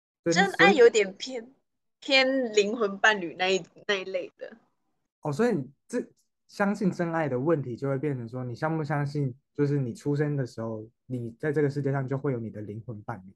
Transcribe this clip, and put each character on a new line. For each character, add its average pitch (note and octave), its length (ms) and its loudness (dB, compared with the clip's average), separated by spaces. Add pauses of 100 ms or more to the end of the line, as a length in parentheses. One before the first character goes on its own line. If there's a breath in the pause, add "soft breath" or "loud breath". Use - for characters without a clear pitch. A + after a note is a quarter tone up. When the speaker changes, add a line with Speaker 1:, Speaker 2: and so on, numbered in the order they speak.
(220)
Speaker 1:
对， E3+ 100 0
Speaker 2:
真 F#4+ 200 4
爱 - 200 8
有 B3 160 10
点 G#3 280 4
偏， B3+ 260 -10
Speaker 1:
所 A#3 80 -20
以 - 40 -20 (440)
Speaker 2:
偏 C4 540 2
灵 G#3 240 2
魂 G3+ 200 -2
伴 G#3 240 2
侣 E3 140 -8
那 F3+ 140 -2
一， F#3+ 120 2 (280)
那 G#3 80 0
一 F#3 80 -6
类 F#3 340 -6
的。 - 180 -14 (680)
Speaker 1:
哦， D3+ 100 -4
所 G#3+ 160 2
以 A#3+ 40 2
你 C#3+ 160 -2 (200)
这， - 180 -6 (400)
相 G3+ 260 -2
信 G#3 160 -2
真 E3+ 240 -2
爱 E3 160 0
的 B2+ 80 0
问 D3 240 2
题 A#2+ 160 -8
就 C#3 120 -4
会 C3+ 100 0
变 C#3 180 -2
成 A#2 120 -8
说， B2+ 160 -8
你 A#2+ 100 -8
相 D#3 220 -2
不 D#3 80 -2
相 C#3+ 200 -2
信， C#3+ 300 -4 (180)
就 D3 140 0
是 C#3+ 120 0
你 C3 140 -2
出 - 220 -4
生 D3 220 0
的 C3+ 100 -2
时 A#2 140 -12
候， A2 280 -6 (180)
你 A#2+ 260 -8
在 D#3 200 -4
这 D3+ 80 2
个 C#3+ 80 4
世 C#3+ 140 -2
界 C3+ 80 0
上 C#3 160 -2
就 C3+ 100 -2
会 C#3 160 -2
有 B2 60 -2
你 A2+ 120 -6
的 G2+ 100 -10
灵 G#2 260 -10
魂 G#2 160 -12
伴 G#2 240 -10
侣 G2 100 -20